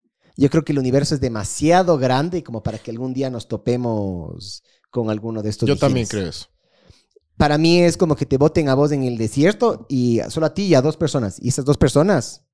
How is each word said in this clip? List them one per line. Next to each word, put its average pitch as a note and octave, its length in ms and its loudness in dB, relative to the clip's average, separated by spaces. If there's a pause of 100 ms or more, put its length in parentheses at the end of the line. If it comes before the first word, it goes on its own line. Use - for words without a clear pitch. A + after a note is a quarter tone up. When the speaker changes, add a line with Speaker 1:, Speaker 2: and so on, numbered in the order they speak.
(380)
Speaker 1:
Yo C#3 120 4
creo D#3+ 160 0
que D#3+ 80 -4
el C#3+ 60 0
universo C#3 360 0
es B2+ 60 -4
demasiado D3 760 0
grande C#3 460 -2
como A#2 200 -10
para A2 140 -6
que - 140 -12
algún B2+ 220 -8
día C3 160 -4
nos A#2+ 180 -10
topemos G#2 1160 -4 (260)
con A2+ 200 -4
alguno A2 320 -6
de G#2+ 80 -4
estos A2+ 180 -2
Speaker 2:
Yo C#3 100 2
también C3 280 0
Speaker 1:
vigiles. - 40 -10
Speaker 2:
creo F#2+ 200 -4
eso. - 180 -14 (920)
Speaker 1:
Para D3 200 2
mí E3 240 4
es E3+ 160 4
como D#3 180 2
que C3+ 100 -4
te C3+ 120 0
boten D3+ 320 2
a C3 60 2
vos C#3+ 180 2
en C3+ 100 -2
el A#2+ 140 -4
desierto D3 720 0
y B2 400 2
solo D#3+ 160 -2
a D3+ 80 -2
ti G3 140 -4
y E3 80 6
a B2+ 60 6
dos D3+ 160 2
personas. B2+ 440 -2
Y B2 80 -4
esas C#3 160 -2
dos C#3+ 120 2
personas D3+ 680 2 (100)